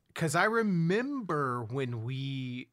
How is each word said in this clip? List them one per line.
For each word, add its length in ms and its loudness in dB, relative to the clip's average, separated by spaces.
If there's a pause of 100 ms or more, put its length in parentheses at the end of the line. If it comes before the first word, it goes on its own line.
(160)
'cause 200 0
I 100 6
remember 1200 2
when 380 -4
we, 680 -6